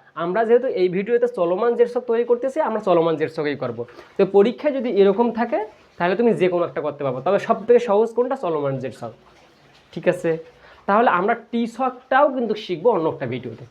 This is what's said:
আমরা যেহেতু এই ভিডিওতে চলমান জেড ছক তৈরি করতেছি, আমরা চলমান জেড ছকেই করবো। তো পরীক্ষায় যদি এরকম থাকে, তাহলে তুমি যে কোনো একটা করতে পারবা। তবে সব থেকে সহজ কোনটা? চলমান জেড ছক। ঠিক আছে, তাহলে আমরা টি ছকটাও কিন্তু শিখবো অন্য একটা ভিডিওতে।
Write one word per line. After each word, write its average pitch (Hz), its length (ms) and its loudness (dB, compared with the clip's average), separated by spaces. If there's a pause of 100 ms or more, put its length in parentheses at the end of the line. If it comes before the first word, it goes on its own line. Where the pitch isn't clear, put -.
(140)
আমরা 180 300 -2
যেহেতু 240 220 4
এই 185 220 0
ভিডিওতে 233 400 0
চলমান 202 480 0
জেড 233 120 4
ছক 254 120 -6
তৈরি 233 240 -2
করতেছি, 247 360 0
আমরা 226 200 -2
চলমান 170 360 2
জেড 147 140 -2
ছকেই 147 260 -4
করবো। 120 300 -6 (320)
তো 196 80 4
পরীক্ষায় 226 480 2
যদি 247 160 -4
এরকম 202 420 4
থাকে, 233 320 -2 (320)
তাহলে 180 200 0
তুমি 233 180 2
যে 180 140 2
কোনো 175 180 0
একটা 151 140 -8
করতে 143 240 -6
পারবা। 127 160 -4
তবে 185 180 0
সব 196 280 -2
থেকে 240 120 6
সহজ 208 340 0
কোনটা? 254 240 -2
চলমান 143 420 -2
জেড 123 140 -8
ছক। 117 200 -12 (800)
ঠিক 170 160 -4
আছে, 165 300 0 (480)
তাহলে 226 240 4
আমরা 190 240 2
টি 233 320 -4
ছকটাও 262 680 0
কিন্তু 226 200 -2
শিখবো 185 360 -2
অন্য 165 180 0
একটা 135 180 -6
ভিডিওতে। 127 440 -10